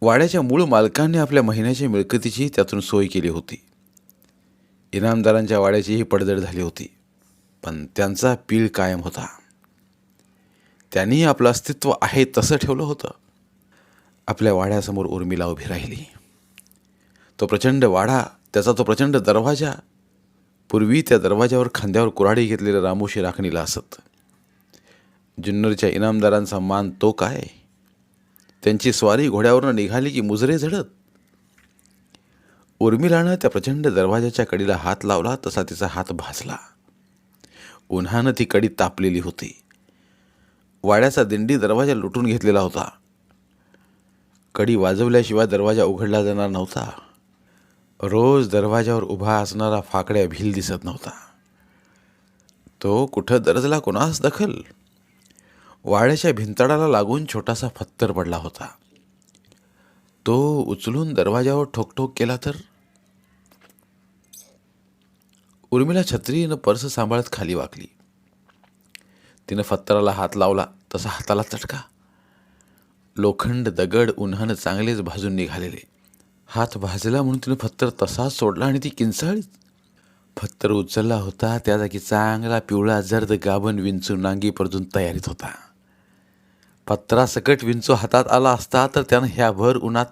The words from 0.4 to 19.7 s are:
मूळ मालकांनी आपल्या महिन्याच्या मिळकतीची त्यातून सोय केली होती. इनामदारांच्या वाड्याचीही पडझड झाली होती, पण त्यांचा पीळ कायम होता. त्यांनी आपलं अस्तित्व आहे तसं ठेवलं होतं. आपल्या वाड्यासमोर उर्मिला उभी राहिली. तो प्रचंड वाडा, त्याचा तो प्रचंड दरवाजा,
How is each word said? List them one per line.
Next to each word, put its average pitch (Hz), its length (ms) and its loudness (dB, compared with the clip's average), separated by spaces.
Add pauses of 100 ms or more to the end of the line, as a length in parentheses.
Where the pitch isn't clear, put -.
मूळ 135 220 2
मालकांनी 147 540 4
आपल्या 139 240 4
महिन्याच्या 117 460 0
मिळकतीची 110 640 -2
त्यातून 101 260 0
सोय 98 260 0
केली 87 220 -2
होती. - 340 -8 (1300)
इनामदारांच्या 110 640 2
वाड्याचीही 101 440 2
पडझड 98 360 0
झाली 90 220 -6
होती, - 360 -8 (680)
पण 78 220 -10 (100)
त्यांचा 101 380 0 (140)
पीळ 110 200 2
कायम 92 320 -2
होता. 87 260 -10 (1700)
त्यांनी 110 300 2
आपलं 135 280 4
अस्तित्व 139 420 -2 (100)
आहे 135 220 2 (140)
तसं 127 180 2
ठेवलं 139 260 -2
होतं. 147 280 -6 (1160)
आपल्या 110 260 2
वाड्यासमोर 98 540 -2
उर्मिला 90 400 -2
उभी 85 180 -6
राहिली. 92 400 -8 (1400)
तो 104 60 2
प्रचंड 131 380 2
वाडा, 107 400 2 (300)
त्याचा 107 240 2
तो 123 60 2
प्रचंड 139 320 2
दरवाजा, 127 560 2 (1000)